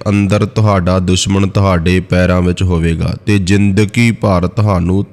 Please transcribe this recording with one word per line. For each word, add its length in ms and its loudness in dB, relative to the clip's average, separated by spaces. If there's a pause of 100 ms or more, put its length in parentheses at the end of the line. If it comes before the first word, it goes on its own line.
ਅੰਦਰ 380 0
ਤੁਹਾਡਾ 520 0
ਦੁਸ਼ਮਣ 480 0
ਤੁਹਾਡੇ 540 0
ਪੈਰਾਂ 420 0
ਵਿੱਚ 200 -2
ਹੋਵੇਗਾ 520 -2 (120)
ਤੇ 120 2
ਜ਼ਿੰਦਗੀ 720 0
ਭਰ 340 0
ਤੁਹਾਨੂੰ 680 -2